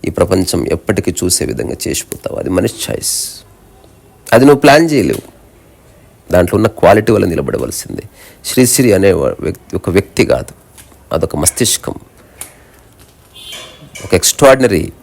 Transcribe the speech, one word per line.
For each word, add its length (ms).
ఈ 40
ప్రపంచం 560
ఎప్పటికీ 480
చూసే 200
విధంగా 320
చేసిపోతావా? 520
అది 100
మనిషి 240
చాయిస్. 500
అది 120
నువ్వు 160
ప్లాన్ 320
చేయలేవు. 300
దాంట్లో 240
ఉన్న 120
క్వాలిటీ 440
వల్ల 140
నిలబడవలసిందే. 760
శ్రీశ్రీ 480
అనే 200
వా-, 280
వ్యక్తి 360
ఒక 140
వ్యక్తి 360
కాదు, 280
అదొక 240
మస్తిష్కం, 580
ఒక 100
ఎక్స్ట్రాడినరీ 760